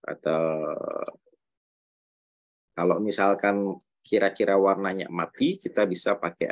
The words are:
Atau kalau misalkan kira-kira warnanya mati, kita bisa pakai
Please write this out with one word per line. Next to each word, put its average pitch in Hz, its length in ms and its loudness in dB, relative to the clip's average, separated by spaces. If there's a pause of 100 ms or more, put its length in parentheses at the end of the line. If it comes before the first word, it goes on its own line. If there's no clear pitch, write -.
Atau 80 720 -2 (2000)
kalau 87 240 2
misalkan 101 720 0 (300)
kira-kira 98 500 2
warnanya 98 540 2
mati, 123 480 -2
kita - 320 -2
bisa 95 260 0
pakai - 360 -4